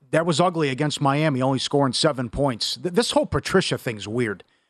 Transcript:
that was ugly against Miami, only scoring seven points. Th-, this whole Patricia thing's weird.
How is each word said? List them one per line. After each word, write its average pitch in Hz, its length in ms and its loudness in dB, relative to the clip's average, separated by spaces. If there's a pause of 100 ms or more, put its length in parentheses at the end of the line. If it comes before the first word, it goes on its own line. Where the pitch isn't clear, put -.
that 160 160 2
was 165 160 2
ugly 160 280 2
against 139 320 -2
Miami, 143 400 2
only 131 180 2
scoring 139 340 0
seven 131 360 0
points. 135 520 -4
Th-, 175 120 -6
this 226 180 0
whole 151 160 2
Patricia - 500 0
thing's 107 300 -8
weird. 107 360 -2 (260)